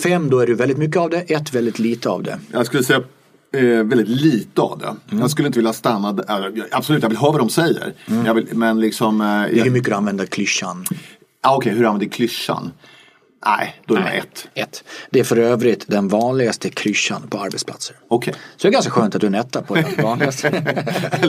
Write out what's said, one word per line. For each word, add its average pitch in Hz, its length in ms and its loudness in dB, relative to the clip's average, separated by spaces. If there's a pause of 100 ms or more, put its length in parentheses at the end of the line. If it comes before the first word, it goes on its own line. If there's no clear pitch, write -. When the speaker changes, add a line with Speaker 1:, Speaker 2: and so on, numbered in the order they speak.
(120)
Speaker 1:
fem, 170 180 0
då 127 100 4
är 120 80 2
du 120 60 4
väldigt 127 240 0
mycket 156 200 0
av 170 120 2
det. 170 120 -2
Ett, 151 320 -2
väldigt 117 260 -2
lite 117 300 -2
av 90 140 -2
det. 104 160 -8 (120)
Speaker 2:
Jag 120 140 0
skulle 139 180 0
säga, 135 200 2 (520)
eh, 135 80 2
väldigt 113 440 4
lite 131 540 2
av - 180 -2
det. 107 160 -8 (140)
Speaker 1:
Mm. 104 120 -2
Speaker 2:
Jag 147 100 2
skulle 147 160 0
inte 113 120 0
vilja 180 140 2
stanna 104 400 0
där. 98 420 -4
Jag, 110 160 -6
absolut, 143 320 0
jag 110 60 2
vill 110 80 -2
ha 147 140 2
vad 151 100 2
de 110 80 2
säger. - 440 0 (140)
Speaker 1:
Mm. 117 180 0
Speaker 2:
Jag 117 80 2
vill, 113 180 0
men 113 280 2
liksom, 107 420 2
eh, 104 60 0
Speaker 1:
Det 104 60 0
är 104 240 2
Speaker 2:
jag 117 60 4
Speaker 1:
hur 127 80 2
mycket 123 180 0
du 104 60 0
använder 98 300 -2
klyschan. 92 600 -4 (560)
Speaker 2:
Ah, 135 140 4
okej, 117 180 0
hur 117 120 4
använder 104 220 0
klyschan? - 640 -4 (720)
Nej, - 420 -2
då 113 80 2
är 98 40 2
det 92 60 0
Speaker 1:
Nej. 95 140 -4
Speaker 2:
ett. - 340 -12
Speaker 1:
Ett. - 300 -10 (280)
Det 131 80 4
är 117 40 4
för 120 140 0
övrigt 117 500 2
den 101 200 0
vanligaste 113 640 0
klyschan - 600 -4
på 104 100 -6
arbetsplatser. - 560 -10 (120)
Speaker 2:
Okej. 123 260 0
Speaker 1:
Så - 60 -16 (220)
det 180 60 4
är 208 40 6
ganska 233 200 2
skönt 107 240 2
att 85 60 -2
du 107 60 2
är 98 40 2
en 98 40 0
etta 123 260 -4
på - 140 -4
den 160 100 2 (180)
vanligaste. 127 460 0
Speaker 2:
<laughs> - 800 -4